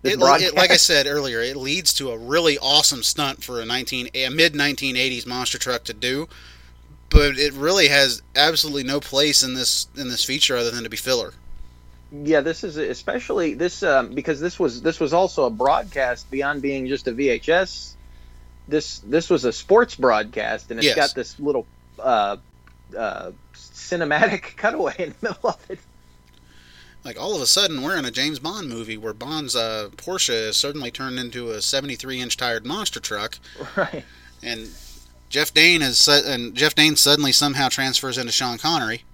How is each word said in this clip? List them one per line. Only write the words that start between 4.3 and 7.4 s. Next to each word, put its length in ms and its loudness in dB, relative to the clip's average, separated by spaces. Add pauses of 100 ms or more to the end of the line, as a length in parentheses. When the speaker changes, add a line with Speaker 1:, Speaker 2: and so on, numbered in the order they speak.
Speaker 2:
nineteen 420 -2
eighties 300 -2
monster 320 -4
truck 260 -4
to 100 -10
do, 340 -4 (800)
but 300 6
it 160 2